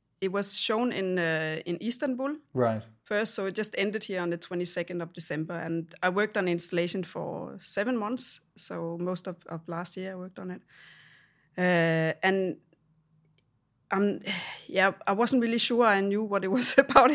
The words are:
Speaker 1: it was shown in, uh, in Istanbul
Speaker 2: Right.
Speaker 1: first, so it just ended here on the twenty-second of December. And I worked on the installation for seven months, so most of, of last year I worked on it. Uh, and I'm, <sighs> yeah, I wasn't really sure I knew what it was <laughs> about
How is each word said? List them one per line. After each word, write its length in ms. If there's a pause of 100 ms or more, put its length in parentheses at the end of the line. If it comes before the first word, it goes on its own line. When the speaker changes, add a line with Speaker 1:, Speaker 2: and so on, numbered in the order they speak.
(220)
Speaker 1:
it 100
was 240
shown 360
in, 260
uh, 480
in 160
Istanbul 540 (180)
Speaker 2:
Right. 300 (200)
Speaker 1:
first, 300
so 140
it 80
just 200
ended 280
here 180
on 80
the 80
twenty-second 640
of 120
December. 420
And 480
I 60
worked 280
on 80
the 60
installation 520
for 560
seven 380
months, 420 (160)
so 460
most 260
of, 100 (100)
of 200
last 300
year 140
I 40
worked 220
on 140
it. 100 (960)
Uh, 640
and 360 (1300)
I'm, 280 (240)
<sighs> 240
yeah, 240 (160)
I 60
wasn't 280
really 160
sure 280
I 160
knew 220
what 200
it 80
was 240
<laughs> 20
about 380